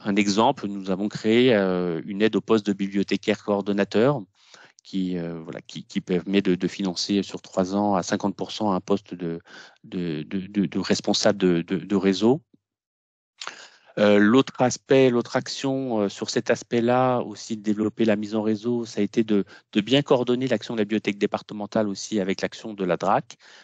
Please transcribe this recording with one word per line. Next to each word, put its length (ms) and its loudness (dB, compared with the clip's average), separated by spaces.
un 120 -2
exemple, 520 2
nous 220 -8
avons 200 -2
créé, 440 4
euh, 520 0
une 180 -2
aide 120 2
au 60 2
poste 240 2
de 80 0
bibliothécaire 720 -2
coordonnateur 800 0
qui, 360 -4
euh, 240 -8
voilà, 180 -12
qui, 220 -16
qui 180 -8
permet 400 0
de, 140 2
de 120 -2
financer 540 -2
sur 200 -10
trois 340 -4
ans 180 0
à 80 2
cinquante 340 -4
pour 160 -8
cent 200 -2
un 80 0
poste 340 -2
de, 260 -8
de, 400 -6
de, 240 -8
de, 180 0
de 140 -4
responsable 580 0
de, 240 2
de, 140 -4
de 200 -2
réseau. 460 2
Euh, 160 8
l'autre 440 4
aspect, 500 4
l'autre 240 -2
action, 640 -2
euh, 100 2
sur 200 -8
cet 200 -2
aspect-là, 720 2
aussi 360 -8
de 60 -10
développer 420 -2
la 120 4
mise 180 -4
en 80 0
réseau, 440 -2
ça 140 -6
a 40 2
été 200 0
de, 220 0
de 80 2
bien 200 2
coordonner 460 0
l'action 260 -4
de 60 -2
la 60 0
bibliothèque 340 -2
départementale 680 -4
aussi 320 -4
avec 220 -2
l'action 320 -8
de 100 -6
la 140 0
drac, 400 -2